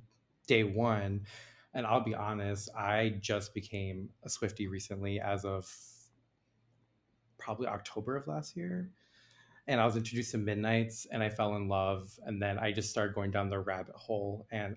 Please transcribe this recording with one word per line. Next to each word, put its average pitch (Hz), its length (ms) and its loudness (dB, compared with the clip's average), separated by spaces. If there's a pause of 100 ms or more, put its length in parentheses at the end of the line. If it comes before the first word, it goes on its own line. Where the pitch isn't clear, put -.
(460)
day 113 180 8
one. 101 640 2 (480)
And 123 140 0
I'll 113 160 4
be 110 100 0
honest, 101 640 -2
I 107 460 4
just 104 320 -2
became 95 560 -4 (140)
a 101 40 -12
Swiftie 101 420 -2
recently 98 520 -4
as 101 240 0
of 95 280 -4 (1600)
probably 117 300 -4
October 110 500 -4
of 139 100 -8
last 151 300 -6
year. 180 340 -4 (760)
And 131 120 4
I 110 60 8
was 113 100 6
introduced 117 360 0
to 123 60 -2
Midnights 110 720 2
and 113 140 0
I 110 60 2
fell 107 260 2
in 101 140 0
love. 95 420 2 (140)
And 101 160 -2
then 101 180 0
I 110 140 2
just 104 160 -2
started 104 260 0
going 98 160 0
down 98 180 2
the 98 120 0
rabbit 92 340 -4
hole. 104 560 -4
And 104 260 -4